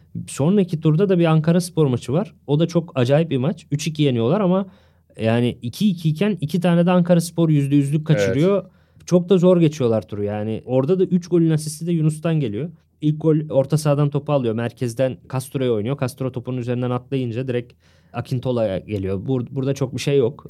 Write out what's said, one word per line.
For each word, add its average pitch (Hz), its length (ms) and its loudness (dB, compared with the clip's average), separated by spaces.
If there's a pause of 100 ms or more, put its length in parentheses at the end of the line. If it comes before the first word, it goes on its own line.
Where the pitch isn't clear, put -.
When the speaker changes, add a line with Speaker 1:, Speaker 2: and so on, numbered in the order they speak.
(280)
Speaker 1:
Sonraki 151 540 0
turda 160 280 2
da 185 100 2
bir 170 60 4
Ankara 160 360 4
Spor 160 260 0
maçı 123 260 -2
var. 175 200 -2 (140)
O 147 120 2
da 170 80 2
çok 170 280 -2
acayip 139 360 2
bir 139 60 0
maç. 123 340 -4
Üç 147 160 -2
iki 156 160 -2
yeniyorlar 131 380 2
ama 190 240 2 (560)
yani 117 400 2
iki 151 280 -2
iki 170 200 -2
iken 190 320 0
iki 156 180 -2
tane 170 260 4
de 180 60 2
Ankara 175 300 4
Spor 170 280 0
yüzde 143 260 2
yüzlük 147 320 0
kaçırıyor. 139 560 2
Speaker 2:
Evet. - 80 -20 (340)
Speaker 1:
Çok 175 240 2
da 196 80 6
zor 180 220 6
geçiyorlar 127 480 2
turu 104 160 -8
yani. 104 420 -4
Orada 131 340 0
da 190 40 2
üç 175 240 -2
golün 165 220 2
asisti 156 380 -4
de 180 40 -2
Yunus'tan 156 480 0
geliyor. 127 300 -4 (320)
İlk 151 200 -2
gol 156 140 2 (140)
orta 135 280 2
sahadan 147 320 0
topu 143 240 -4
alıyor. 123 220 0
Merkezden 120 640 -4 (160)
Castro'ya 131 380 -4
oynuyor. 113 300 -2
Castro 131 300 -6
topun 127 260 -8
üzerinden 123 320 -4
atlayınca 123 580 -6
direkt 123 260 -6 (400)
Akintola'ya 120 640 -2
geliyor. 95 480 -6
Bur-, 127 240 -2
burada 135 220 -4
çok 135 220 -4
bir 127 60 -8
şey 143 160 0
yok. 120 320 0